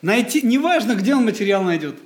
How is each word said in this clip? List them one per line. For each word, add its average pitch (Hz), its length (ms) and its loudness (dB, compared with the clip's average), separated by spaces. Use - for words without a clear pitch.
найти, 240 400 0
неважно, 254 540 0
где 196 180 0
он 254 100 2
материал 196 400 0
найдет 160 420 -4